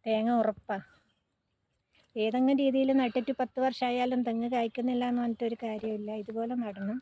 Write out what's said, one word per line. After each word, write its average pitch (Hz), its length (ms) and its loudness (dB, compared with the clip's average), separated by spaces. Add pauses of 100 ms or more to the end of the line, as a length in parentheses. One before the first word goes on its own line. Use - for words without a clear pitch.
തേങ്ങ 220 260 2 (100)
ഉറപ്പാ. 214 340 -2 (1500)
ഏതെങ്കിലും 262 400 4
രീതിയിൽ 269 260 4 (100)
നട്ടിട്ട് 254 400 0
പത്ത് 254 260 -4
വർഷമായാലും 247 640 0
തെങ്ങ് 233 280 -2
കായ്ക്കുന്നില്ല 240 560 0
എന്ന് 240 120 0
പറഞ്ഞിട്ടൊരു 233 400 -2
കാര്യമില്ല. 214 460 -6 (140)
ഇതുപോലെ 226 300 -4 (100)
നടണം. 202 380 -4